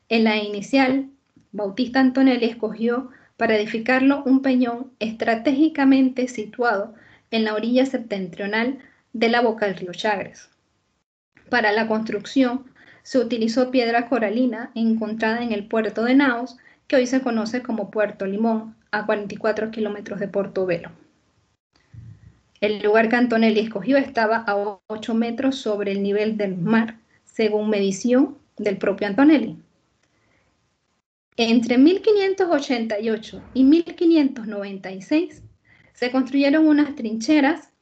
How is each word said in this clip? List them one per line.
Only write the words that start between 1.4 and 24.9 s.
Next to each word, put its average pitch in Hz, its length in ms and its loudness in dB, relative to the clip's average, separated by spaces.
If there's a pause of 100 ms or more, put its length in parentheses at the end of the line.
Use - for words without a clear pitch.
Bautista 208 480 -4
Antonelli 262 460 4
escogió 233 640 -4 (260)
para 220 220 2
edificarlo 262 640 0
un 269 180 2
peñón 254 580 0
estratégicamente 262 1300 2
situado 214 640 -4 (340)
en 226 140 0
la 214 120 -2
orilla 247 300 2
septentrional 208 960 -4 (320)
de 226 160 0
la 240 140 2
boca 220 240 0
del 190 100 -2
río 180 160 -12
Chagres. - 580 -6 (1000)
Para 220 240 2
la 220 140 0
construcción 220 800 -2 (380)
se - 160 -2
utilizó 233 500 0
piedra 240 380 0
coralina 233 680 -2
encontrada 220 680 -2
en 233 80 -4
el 202 160 -6
puerto 220 380 -2
de 254 100 2
Naos, 254 420 0 (300)
que - 80 0
hoy 254 100 4
se 254 140 0
conoce 233 420 -4
como 208 300 -6
Puerto 208 340 -4
Limón, 220 500 -4 (160)
a 208 140 -4
cuarenta 208 300 -4
y - 20 -12
cuatro 214 340 -2
kilómetros 202 500 -6
de 196 80 -6
Portobelo. 190 640 -4 (1700)
El 208 200 -2
lugar 220 280 4
que 247 80 2
Antonelli 226 420 2
escogió 226 380 0
estaba 226 400 0 (100)
a 202 400 -4
ocho 220 260 -8